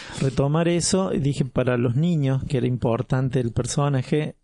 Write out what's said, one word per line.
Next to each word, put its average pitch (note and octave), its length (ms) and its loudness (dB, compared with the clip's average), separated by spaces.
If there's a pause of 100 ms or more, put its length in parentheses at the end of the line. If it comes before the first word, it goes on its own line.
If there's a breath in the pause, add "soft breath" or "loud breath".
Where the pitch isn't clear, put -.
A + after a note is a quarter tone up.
(220 loud breath)
retomar C#3+ 460 2
eso, F#3 440 0
y - 80 0
dije, C#3+ 260 0
para B2+ 320 0
los A#2+ 180 2
niños, C#3+ 520 2
que C3+ 100 -2
era A#2+ 100 0
importante B2 720 0
el A#2 120 -2
personaje, C#3+ 920 -2